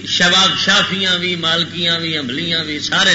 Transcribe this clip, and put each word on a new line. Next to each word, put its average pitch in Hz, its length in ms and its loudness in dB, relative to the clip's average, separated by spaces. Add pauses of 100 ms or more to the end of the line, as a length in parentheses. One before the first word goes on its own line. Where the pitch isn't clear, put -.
شوا-، 180 480 2 (100)
شافیاں 190 520 2
بھی، 180 180 -2
مالکیاں 170 640 -2
بھی، 160 180 -4
حنبلیاں 160 460 -4
بھی، 151 160 -6
سارے 180 360 2